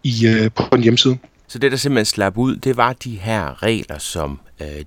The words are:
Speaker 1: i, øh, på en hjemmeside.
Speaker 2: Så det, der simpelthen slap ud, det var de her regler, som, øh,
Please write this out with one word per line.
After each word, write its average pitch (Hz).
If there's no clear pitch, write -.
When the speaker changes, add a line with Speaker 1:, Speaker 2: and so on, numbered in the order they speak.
Speaker 1:
i, 117
øh, 113
på -
en 123
hjemmeside. 120
Speaker 2:
Så 127
det, 127
der 131
simpelthen 131
slap 98
ud, 127
det 131
var 120
de 123
her 95
regler, 104
som, 73
øh, 73